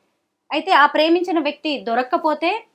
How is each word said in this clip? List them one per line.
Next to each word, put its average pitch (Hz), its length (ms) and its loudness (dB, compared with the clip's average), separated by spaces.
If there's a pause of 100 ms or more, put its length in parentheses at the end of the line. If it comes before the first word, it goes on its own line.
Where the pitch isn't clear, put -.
(520)
అయితే 311 200 -2
ఆ 294 140 6
ప్రేమించిన 339 540 2
వ్యక్తి 285 440 -6
దొరక్కపోతే 302 920 -2